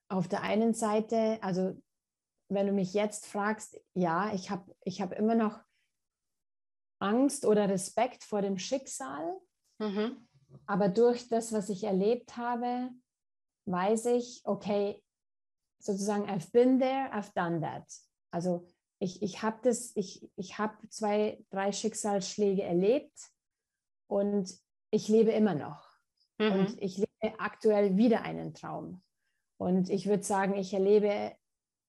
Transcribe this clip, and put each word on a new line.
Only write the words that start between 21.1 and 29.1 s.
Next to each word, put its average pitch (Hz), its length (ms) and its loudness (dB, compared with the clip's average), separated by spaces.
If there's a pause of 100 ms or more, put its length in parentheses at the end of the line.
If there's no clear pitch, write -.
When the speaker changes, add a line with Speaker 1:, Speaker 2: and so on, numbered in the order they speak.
Speaker 1:
drei 196 220 -2
Schicksalsschläge 202 920 0
erlebt 196 680 0 (800)
und 202 480 0 (340)
ich 214 160 2
lebe 220 240 6
immer 214 220 4
noch. 135 340 -8 (520)
Speaker 2:
Mhm. 214 120 4
Speaker 1:
Und 190 300 2
ich 190 160 -4
lebe - 420 -4
aktuell 202 580 4
wieder 220 260 6
einen 165 300 -6
Traum. 165 500 -12 (560)